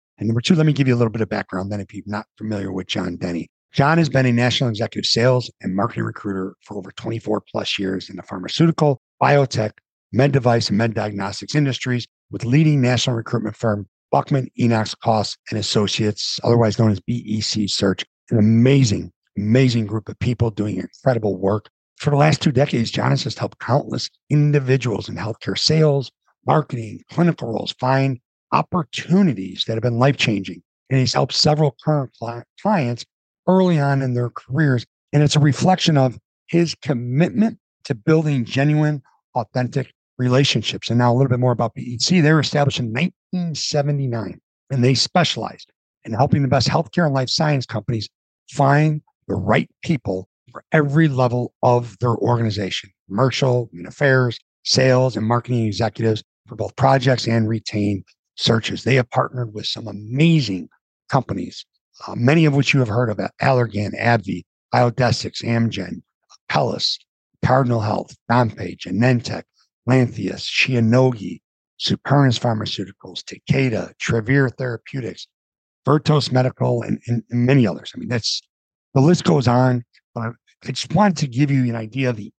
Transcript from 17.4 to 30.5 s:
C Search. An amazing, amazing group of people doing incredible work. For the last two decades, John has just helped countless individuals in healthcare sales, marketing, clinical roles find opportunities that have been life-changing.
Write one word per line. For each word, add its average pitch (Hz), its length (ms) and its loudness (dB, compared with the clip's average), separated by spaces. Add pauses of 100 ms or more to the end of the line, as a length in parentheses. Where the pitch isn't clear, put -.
C 107 260 -4
Search. - 380 -2 (240)
An 117 80 2
amazing, 113 760 4 (260)
amazing 117 500 2
group 104 200 -8
of 110 120 -12
people 120 320 -2
doing 104 260 -4
incredible 104 600 -2
work. 98 320 -2 (280)
For - 140 -2
the 143 40 2
last 151 260 4
two 151 120 2
decades, 127 380 0
John 127 180 -2
has 135 160 0
just 113 140 -8
helped - 200 -8
countless - 500 -2 (200)
individuals 135 800 2
in 101 60 -10
healthcare 98 440 -8
sales, 151 500 2 (360)
marketing, 127 560 -2 (100)
clinical 160 380 0
roles - 240 -6
find 135 480 0 (320)
opportunities 151 1120 0
that 117 60 -2
have 110 100 -4
been 120 160 0
life-changing. 107 640 0 (260)